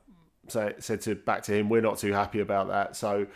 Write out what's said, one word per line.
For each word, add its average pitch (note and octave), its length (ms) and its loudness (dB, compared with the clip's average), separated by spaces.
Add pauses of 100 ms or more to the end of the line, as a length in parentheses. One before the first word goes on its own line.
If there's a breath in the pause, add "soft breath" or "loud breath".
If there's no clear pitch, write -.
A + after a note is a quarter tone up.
(480)
say, G#2 320 -2
said G#2+ 220 -4
to, A2 120 -2
back G2+ 300 -2
to G#2 100 -2
him, G#2 160 2
"We're A2+ 120 6
not G#2+ 180 2
too G2+ 140 0
happy G2+ 260 0
about G2 300 0
that." G2 260 0
So G2+ 400 0